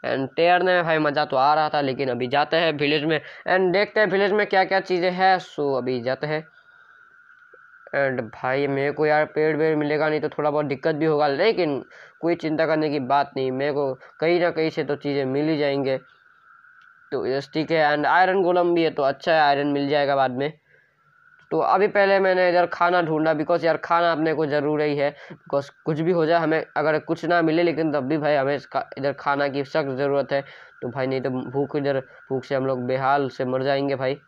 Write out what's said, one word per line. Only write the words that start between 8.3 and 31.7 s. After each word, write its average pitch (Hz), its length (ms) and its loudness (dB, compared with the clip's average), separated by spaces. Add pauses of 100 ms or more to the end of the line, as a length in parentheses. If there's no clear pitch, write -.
भाई 135 320 -2
मेरे 139 260 -2
को 151 140 -2
यार 151 180 2 (100)
पेड़ 156 220 0
वेड़ 160 200 0
मिलेगा 151 320 0
नहीं 151 120 -2
तो 151 80 -4
थोड़ा 147 220 -2
बहुत 151 160 -2
दिक्कत 139 280 -2
भी 151 120 0
होगा, 151 220 2
लेकिन 151 540 0 (380)
कोई 170 140 0
चिंता 160 320 -2
करने 156 240 0
की 143 100 -2
बात 139 360 0
नहीं, 131 160 -2
मेरे 139 200 -2
को 135 200 -2 (280)
कहीं 170 200 2
ना 175 100 2
कहीं 160 200 -2
से 156 140 -4
तो 143 120 -4
चीज़ें 143 280 -2
मिल 139 240 -2
ही 156 100 0
जाएंगे। 139 400 0 (1120)
तो 110 140 -4
ये 131 140 -2
स्टिक 151 300 -6
है 160 180 2
and 147 180 0
आयरन 185 360 2
गोलम 175 320 2
भी 165 80 2
है, 160 80 2
तो 151 120 -4
अच्छा 139 300 0
है, 160 80 4
आयरन 143 260 2
मिल 143 220 -2
जाएगा 143 280 2
बाद 131 140 2
में। 139 220 -4 (1000)
तो 160 80 0
अभी 180 300 2
पहले 196 320 4
मैंने 185 280 4
इधर 175 180 4
खाना 175 360 2
ढूंढा, 160 320 0
because 160 300 0
यार 160 200 2
खाना 170 280 2
अपने 160 220 0
को 156 120 -2
ज़रूरी 147 500 0
है, 143 180 -2 (180)
because 139 360 -6 (160)
कुछ 156 160 -2
भी 165 120 0
हो 165 140 2
जाए, 165 140 2
हमें 160 240 0 (120)
अगर 151 220 0
कुछ 160 260 -6
ना 170 180 2
मिले 160 200 2
लेकिन 160 300 0
तब 135 160 -2
भी 156 100 0
भाई 147 160 0
हमें 139 220 0
इसका, - 280 -6 (140)
इधर 139 220 -2
खाना 143 280 0
की 139 160 -4
सख्त 139 320 -2
ज़रूरत 139 360 -2
है। 139 100 0 (400)
तो 123 60 -8
भाई 131 180 -4
नहीं 131 140 -2
तो 135 100 -4
भूख, 131 460 -4